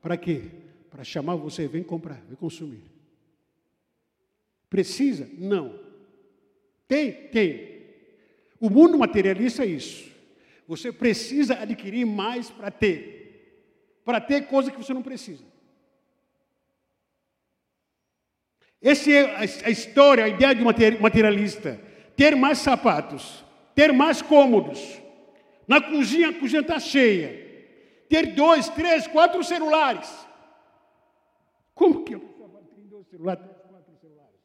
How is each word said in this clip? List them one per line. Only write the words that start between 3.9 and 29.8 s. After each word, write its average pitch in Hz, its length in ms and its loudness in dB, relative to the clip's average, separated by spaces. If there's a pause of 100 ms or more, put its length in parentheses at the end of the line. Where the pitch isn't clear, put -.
Precisa? 190 640 -4
Não. 180 480 -6 (1040)
Tem? 277 240 -2 (180)
Tem. - 580 -4 (720)
O 226 80 -2
mundo 311 300 6
materialista 214 640 0
é 226 60 -2
isso. - 440 -12 (560)
Você 165 240 -12
precisa 247 640 -2
adquirir 220 500 -8
mais 226 460 -6
para 208 200 -14
ter. - 1300 -8
Para 233 160 -2
ter 285 280 -4
coisa 269 220 -2
que - 60 -18
você 233 160 -12
não 254 100 -8
precisa. 214 400 -18 (3500)
Essa 285 300 2
é 285 260 4
a, - 40 -8
a 214 300 -6
história, 269 540 4
a 220 40 0
ideia 254 260 2
de 226 80 -4
materi-, 226 380 4
materialista. 208 800 0 (340)
Ter 294 220 4
mais 269 220 2
sapatos, 160 840 -2 (320)
ter 302 160 6
mais 285 300 2
cômodos. - 800 2 (680)
Na 285 120 4
cozinha, 302 500 0
a - 40 -8
cozinha 277 280 -2
tá 302 180 -4
cheia. 208 840 -2 (440)
Ter 311 260 0
dois, 302 360 4
três, 311 360 -2
quatro 339 380 2
celulares. 311 680 -2 (1600)